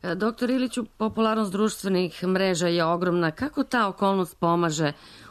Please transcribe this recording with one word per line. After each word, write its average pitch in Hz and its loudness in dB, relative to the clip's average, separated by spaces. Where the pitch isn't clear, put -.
E, 175 -4
doktor 226 -2
Iliću, 254 -2
popularnost 220 -2
društvenih 190 0
mreža 185 2
je 170 2
ogromna. 175 2
Kako 269 -4
ta 226 0
okolnost 190 0
pomaže 165 2